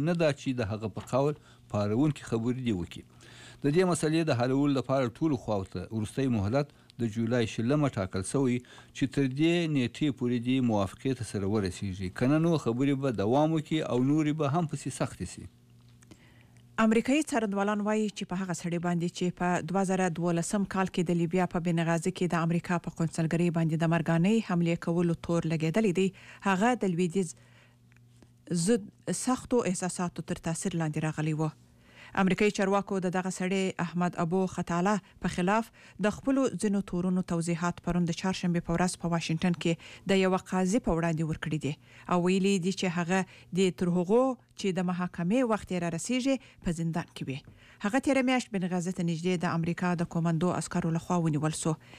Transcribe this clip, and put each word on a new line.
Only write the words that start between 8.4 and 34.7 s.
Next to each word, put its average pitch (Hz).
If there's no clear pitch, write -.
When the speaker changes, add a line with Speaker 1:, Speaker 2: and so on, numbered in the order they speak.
Speaker 1:
چې -
تر 139
دې 165
نیټې 131
پورې 123
دې 127
موافقې 104
ته -
سره 98
ورسیږي. 95
که 127
نه، 156
نو 170
خبرې 131
به 127
دوام 135
وکړي 156
او 120
نورې 151
به 147
هم 180
پسې 143
سختې 107
سي. 90
Speaker 2:
امریکایي 233
څارنوالان 208
وایي 214
چې -
په 180
هغه 180
سړي 170
باندې 175
چې 180
په 180
دوه 190
زره 185
دولسم 175
کال 185
کې 175
د 175
لیبیا 175
په 165
بنغازي 170
کې 180
د 170
امریکا 170
په -
قونسلګرۍ 165
باندې 165
د 165
مرګانۍ 165
حملې 170
کولو 170
تور 170
لګېدلی 165
دی، 190
هغه 196
د 196
لویدیځ 180
ضد 202
سختو 247
احساساتو 180
تر -
تاثیر 170
لاندې 156
راغلی 156
و. 156
امریکایي 196
چارواکو 196
د 185
دغه 185
سړي 190
احمد 175
ابو 185
خطاله 175